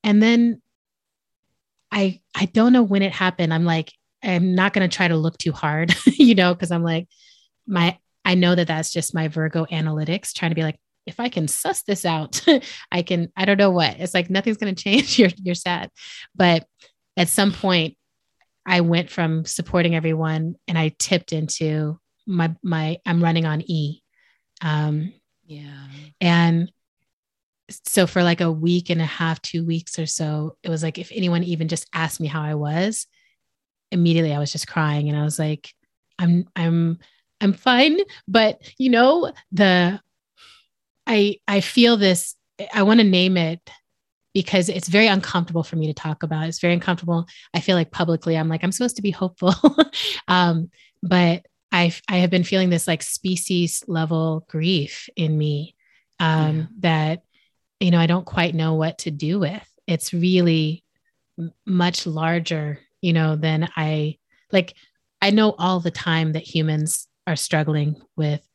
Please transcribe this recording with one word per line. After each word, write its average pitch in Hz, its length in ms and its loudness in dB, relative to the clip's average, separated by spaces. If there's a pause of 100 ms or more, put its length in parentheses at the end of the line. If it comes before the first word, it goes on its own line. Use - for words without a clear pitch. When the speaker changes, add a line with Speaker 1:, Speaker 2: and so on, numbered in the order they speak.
Speaker 1:
And 208 200 4
then 233 400 2 (1300)
I, 196 280 0 (140)
I 190 120 0
don't 233 260 4
know 254 100 6
when 196 200 2
it 190 100 -2
happened. 180 400 0
I'm 165 120 0
like, 160 280 -2 (300)
I'm 180 320 0
not 190 180 2
gonna 190 160 0
try 180 200 0
to 165 80 2
look 160 220 -2
too 160 140 -4
hard, 156 480 -2
<laughs> - 60 2
you 254 280 8
know, 180 200 4
'cause 175 160 -6
I'm 170 120 0
like, 165 260 -2 (580)
my, 180 320 0 (260)
I 185 100 2
know 175 200 4
that 175 140 2
that's 160 240 -4
just - 220 -6
my 160 140 -2
Virgo 160 380 -2
analytics 160 680 -4
trying 165 180 -2
to 160 40 -4
be 160 80 -2
like, 156 160 -4 (280)
"If - 140 -16
I 240 80 -4
can 160 200 -4
suss - 340 -4
this 196 220 -4
out, 160 380 -4 (260)
<laughs> - 240 -14
I 175 100 0
can," 170 340 -2
I 190 80 -2
don't 196 140 4
know 202 120 6
what. 165 280 0
It's 175 160 -8
like, 180 160 0
nothing's 196 280 0
gonna 196 160 -4
<laughs> - 120 -10
change. 240 320 2
You're, 190 180 8
you're 180 180 -6
sad. - 360 -6 (440)
But 170 320 4 (500)
at 175 120 2
some 202 240 0
point, 175 440 -2 (680)
I 180 160 2
went 170 280 0
from 160 360 -2
supporting 170 500 -2
everyone 160 600 -4 (120)
and 165 100 -2
I 156 200 -2
tipped - 340 -2
into 156 680 -4 (280)
my, 165 360 -2
my, 160 440 -4
I'm 170 180 0
running 165 220 0
on 156 200 -2
E. 156 360 -4 (600)
Um, 151 520 -2 (320)
Speaker 2:
Yeah. 143 400 -20 (340)
Speaker 1:
and 170 500 2 (1000)
so - 360 0
for, 180 160 0
like, 170 180 2
a 170 120 0
week 175 380 0
and 165 100 0
a 160 60 -2
half, 160 340 -4
two 165 240 -6
weeks 165 340 -4
or 160 80 -4
so, 151 560 -6
it 165 60 -8
was 160 140 -4
like, 165 160 -6
if - 160 -12
anyone 175 300 0
even 160 240 -4
just 165 260 -6
asked 160 260 -4
me 156 60 -4
how 151 160 -6
I 151 120 -4
was, 160 520 -4 (840)
immediately 165 420 2
I 143 60 -2
was 147 120 -4
just - 160 -8
crying. 147 400 0
And 147 100 -2
I 147 60 0
was 151 140 -4
like, 151 320 -4 (480)
"I'm, 175 280 2 (100)
I'm, 165 420 0 (420)
I'm 202 120 2
fine." 262 440 4 (320)
But, 214 320 2 (160)
you 262 140 0
know, 262 420 4 (200)
the, 185 480 4 (1080)
I, 208 320 2 (100)
I 202 120 2
feel 233 360 4
this, 190 380 2 (400)
I 208 80 2
wanna 220 220 6
name 185 320 2
it 165 240 -2 (760)
because 185 340 0
it's 175 200 -8
very 202 180 4
uncomfortable 175 580 0
for - 120 -8
me 156 120 -2
to 151 60 -6
talk - 300 -8
about. 156 240 -4
It's 165 120 -10
very 175 140 2
uncomfortable. 170 520 -2 (280)
I 170 60 0
feel 185 160 2
like 165 160 0
publicly, 165 440 -2
I'm 160 120 -2
like, 160 160 -4
"I'm 185 80 0
supposed 247 240 -4
to 208 60 -10
be 202 100 0
hopeful." 180 480 -2
<laughs> - 680 0
Um, 175 420 2 (340)
but 175 420 2 (260)
I've, 175 360 0
I 185 100 -2
have 180 120 2
been 180 140 2
feeling 190 260 0
this, 170 180 0
like, 165 140 -2
species 175 840 -4
level 160 600 -2
grief 160 680 -4
in 156 240 -2
me, 151 380 -4 (420)
um, 160 400 0
Speaker 2:
Yeah. 160 80 -4 (140)
Speaker 1:
that 160 420 0 (580)
you 180 100 2
know, 170 80 4
I 165 80 4
don't 180 200 0
quite 170 280 -2
know 160 200 0
what 156 240 -2
to 170 120 -8
do 151 280 -4
with. 185 280 -4 (200)
It's - 260 -4
really 170 720 2 (540)
m-, 165 140 -10 (140)
much 180 400 0
larger, 160 720 -4 (220)
you 175 120 0
know, 156 240 2
than 156 400 -2
I, 156 420 -4 (340)
like, 185 220 0 (480)
I 196 80 2
know 214 280 4
all 180 220 0
the 170 100 -4
time 160 420 -2
that 160 100 -6
humans 156 640 -4 (200)
are 165 100 -2
struggling 151 640 -2 (160)
with 151 380 -4